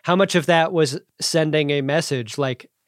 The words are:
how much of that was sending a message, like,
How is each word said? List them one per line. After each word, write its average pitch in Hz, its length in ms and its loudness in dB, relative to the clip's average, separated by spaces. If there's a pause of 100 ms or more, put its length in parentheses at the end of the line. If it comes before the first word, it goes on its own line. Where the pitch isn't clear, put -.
how 175 140 2
much 190 180 2
of 165 120 2
that 165 260 2
was 156 280 0 (200)
sending 156 500 0
a 143 100 0
message, 135 580 -4
like, 131 320 -4 (180)